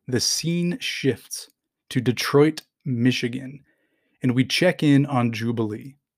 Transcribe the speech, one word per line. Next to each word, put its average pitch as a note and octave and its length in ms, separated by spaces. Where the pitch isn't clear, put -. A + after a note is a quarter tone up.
the B2+ 120
scene F3 600
shifts - 720
to C3 120
Detroit, C#3+ 600
Michigan, B2+ 800
and B2 140
we B2+ 100
check F3 380
in C#3+ 220
on B2 260
Jubilee. A2+ 640